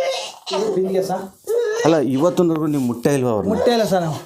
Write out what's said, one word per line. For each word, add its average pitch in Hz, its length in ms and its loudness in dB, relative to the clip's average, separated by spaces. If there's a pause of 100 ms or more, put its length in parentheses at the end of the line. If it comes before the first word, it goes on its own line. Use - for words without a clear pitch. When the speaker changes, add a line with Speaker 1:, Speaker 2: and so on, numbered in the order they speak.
(560)
Speaker 1:
ಇದು 202 180 -2
ಬಿಂದಿಗೆ 185 280 0
ಸರ್. 190 180 -4 (640)
Speaker 2:
ಅಲ್ಲ, 165 120 4
ಇವತ್ತಿನವರೆಗೂ 160 680 2
ನೀವು 147 160 0
ಮುಟ್ಟೇ 120 320 0
ಇಲ್ವಾ 127 160 2
ಅವ್ರನ್ನ? 107 240 0
Speaker 1:
ಮುಟ್ಟೇ 240 180 2
ಇಲ್ಲ 226 120 2
ಸರ್ 185 180 0
ನಾವು. 160 120 -4 (120)